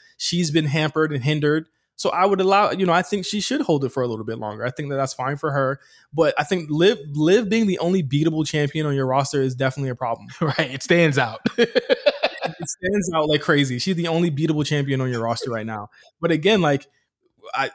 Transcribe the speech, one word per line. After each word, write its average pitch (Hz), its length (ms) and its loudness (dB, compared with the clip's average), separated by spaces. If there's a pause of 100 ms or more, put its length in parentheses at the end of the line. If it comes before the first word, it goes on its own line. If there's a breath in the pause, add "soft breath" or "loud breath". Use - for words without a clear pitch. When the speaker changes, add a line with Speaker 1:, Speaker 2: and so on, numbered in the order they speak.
(160 soft breath)
Speaker 1:
She's 170 360 -2
been 156 140 2
hampered 156 460 0
and 127 120 -4
hindered. 151 440 0 (300)
So - 120 -2
I 180 160 2
would 196 160 2
allow, 196 300 4
you 190 120 -2
know, 175 80 2
I 180 80 4
think 190 240 -4
she 208 160 -4
should 277 220 -2
hold 147 200 0
it 131 60 0
for 131 140 -4
a 123 40 0
little 110 200 -6
bit 113 120 -6
longer. 107 280 -8
I 127 40 -4
think 143 200 -10
that 139 60 -4
that's 135 180 -2
fine 139 240 -4
for 156 120 -4
her. 139 300 0 (320 soft breath)
But 156 260 2
I 147 60 2
think 170 260 -2
Liv, 175 280 4 (160)
Liv 185 340 4
being 226 180 2
the 190 120 2
only 180 240 2
beatable 151 440 0
champion 151 380 -2
on 143 100 0
your 135 120 0
roster 135 340 0
is 131 140 0
definitely 135 360 -2
a 123 60 -6
problem. 113 380 -6
Speaker 2:
<laughs> - 60 -6
Right. 147 300 0
It 135 140 -8
stands 165 340 4
out. 117 280 -2
<laughs> - 120 -4
Speaker 1:
It - 1120 0
stands 185 460 -2
out 156 140 2
like 151 140 2
crazy. 139 360 2
She's 185 180 -2
the 170 120 -2
only 170 220 2
beatable 151 340 0
champion 139 360 -2
on 127 100 -2
your 120 100 -2
roster 113 300 -2
right 110 160 -4
now. 107 240 -10 (300 soft breath)
But 170 100 0
again, 185 300 2
like, 143 260 0 (680)
I, 135 200 -2